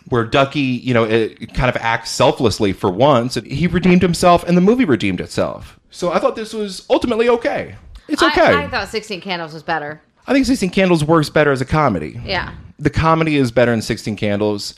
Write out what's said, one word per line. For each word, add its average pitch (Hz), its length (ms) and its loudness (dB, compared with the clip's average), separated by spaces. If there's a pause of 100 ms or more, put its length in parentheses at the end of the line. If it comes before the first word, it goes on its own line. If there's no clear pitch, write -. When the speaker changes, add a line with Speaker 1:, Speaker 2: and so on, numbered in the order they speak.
Speaker 1:
where 120 160 2
Ducky, 139 340 0
you 127 340 -2
know, 113 120 4
it 110 500 -2
kind 131 140 0
of 120 120 -2
acts 117 300 -4
selflessly 113 640 2
for 98 180 -2
once, 123 440 2
he 143 320 -4
redeemed 180 340 4
himself 175 420 2
and 175 120 0
the 180 60 4
movie 233 240 4
redeemed 101 360 0
itself. - 580 -6 (100)
So 175 220 -6
I 180 80 0
thought 247 160 0
this 220 180 -10
was 208 360 -10
ultimately 240 400 0
okay. 233 460 -2 (320)
It's 302 140 -4
Speaker 2:
I, 320 60 4
Speaker 1:
okay. 311 280 4
Speaker 2:
I 190 120 -2
thought 208 220 -8
Sixteen 208 320 -8
Candles 170 320 -8
was 156 100 -14
better. 156 380 -6 (260)
Speaker 1:
I - 60 0
think 269 120 2
Sixteen 214 240 0
Candles 180 340 2
works 156 260 2
better 147 220 2
as 131 100 0
a 127 40 -4
comedy. 120 580 -2
Speaker 2:
Yeah. 185 300 -6 (240)
Speaker 1:
The 147 120 -2
comedy 160 480 2
is 127 140 2
better 120 220 4
in 110 80 0
Sixteen 110 340 -6
Candles. 104 640 -2